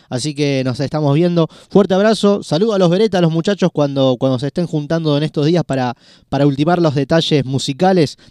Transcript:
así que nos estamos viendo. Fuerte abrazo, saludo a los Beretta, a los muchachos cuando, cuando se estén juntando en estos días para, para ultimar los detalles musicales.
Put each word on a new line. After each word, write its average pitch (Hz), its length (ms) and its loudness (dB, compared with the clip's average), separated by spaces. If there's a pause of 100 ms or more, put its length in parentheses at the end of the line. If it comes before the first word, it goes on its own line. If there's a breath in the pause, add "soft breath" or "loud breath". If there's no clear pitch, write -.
así 127 280 -6
que 139 280 -2
nos 127 140 -4
estamos 147 380 -2
viendo. 170 320 2 (200 soft breath)
Fuerte 190 260 4
abrazo, 202 500 2
saludo 208 300 0
a 190 40 0
los 185 100 4
Beretta, 190 300 2
a 175 40 2
los 160 100 2
muchachos 170 400 0
cuando, 139 480 0
cuando 131 180 0
se 143 80 -4
estén 170 200 -4
juntando 151 520 -2
en 151 60 -2
estos 151 220 -4
días 165 180 2
para, 127 300 -4 (340 soft breath)
para 139 180 0
ultimar 147 340 0
los 156 140 2
detalles 147 500 0
musicales. 139 720 0 (140 soft breath)